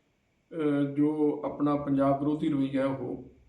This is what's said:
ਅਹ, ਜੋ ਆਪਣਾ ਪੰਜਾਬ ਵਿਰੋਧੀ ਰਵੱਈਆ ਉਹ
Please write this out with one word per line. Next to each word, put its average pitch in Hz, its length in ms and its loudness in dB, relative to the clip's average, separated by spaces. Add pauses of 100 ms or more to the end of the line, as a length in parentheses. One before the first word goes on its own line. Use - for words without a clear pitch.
(540)
ਅਹ, 143 420 0
ਜੋ 147 500 2
ਆਪਣਾ 143 300 0
ਪੰਜਾਬ 139 440 2
ਵਿਰੋਧੀ 151 300 0
ਰਵੱਈਆ 135 360 0
ਉਹ 123 460 -6 (180)